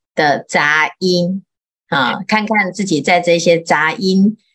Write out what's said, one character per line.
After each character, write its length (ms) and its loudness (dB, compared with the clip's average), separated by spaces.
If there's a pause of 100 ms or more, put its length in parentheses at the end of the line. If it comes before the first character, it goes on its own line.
(140)
的 320 0
杂 520 0
音 460 -2 (440)
啊， 400 -2
看 180 0
看 260 -2
自 120 -6
己 160 -2
在 200 2
这 180 2
些 200 2
杂 340 0
音， 440 2 (180)